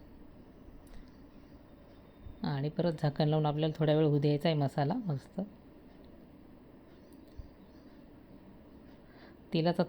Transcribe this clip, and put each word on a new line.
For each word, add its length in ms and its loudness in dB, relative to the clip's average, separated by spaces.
आणि 260 -2
परत 240 0
झाकण 260 2
लावून 180 2
आपल्याला 320 0
थोड्या 180 4
वेळ 80 4
होऊ 140 4
द्यायचा 300 2
आहे 100 2
मसाला 360 0
मस्त. 340 -6
तेलाचा 360 0